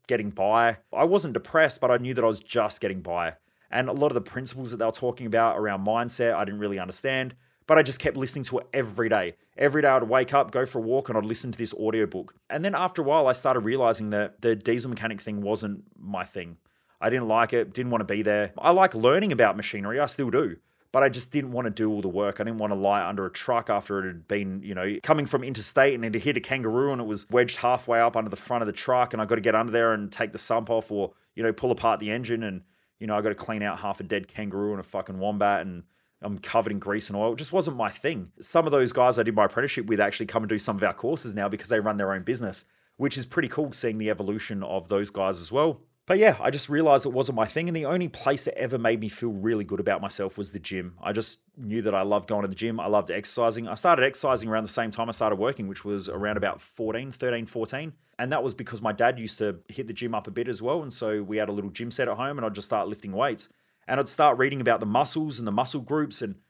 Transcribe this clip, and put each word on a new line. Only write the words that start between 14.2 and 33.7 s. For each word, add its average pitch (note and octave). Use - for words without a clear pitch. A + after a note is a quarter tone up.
the A2+
diesel B2
mechanic A2
thing G#2
wasn't G#2
my F#2
thing. E2+
I A2+
didn't A#2+
like A2+
it, A2
didn't B2
wanna A2
be G#2
there. G#2
I E3+
like F#3+
learning D#3
about A2+
machinery, G#2+
I C#3+
still C3+
do. A2+
But C3+
I C3+
just A#2+
didn't C3+
wanna A#2+
do A2
all G#2
the F#2+
work. G2+
I G#2
didn't A2+
wanna G#2
lie G2
under G2
a F2+
truck A#2
after G2+
it F#2+
had E2+
been, G2+
you G2
know, F#2+
coming D3+
from B2
interstate C3+
and A#2
it A2
had G#2
hit C#3+
a A#2+
kangaroo C3
and B2+
it A2+
was G#2+
wedged B2
halfway A#2+
up A#2
under A2+
the G2+
front A#2+
of G#2+
the G2+
truck B2
and A2
I -
gotta A2+
get G#2+
under A2+
there A#2
and G#2
take A2
the G#2
sump A2+
off A2+
or, G2+
you A2+
know, A2+
pull B2+
apart A2
the G#2
engine A#2
and, F#2
you A2+
know, G#2+
I G#2
gotta G#2
clean G#2+
out F#2+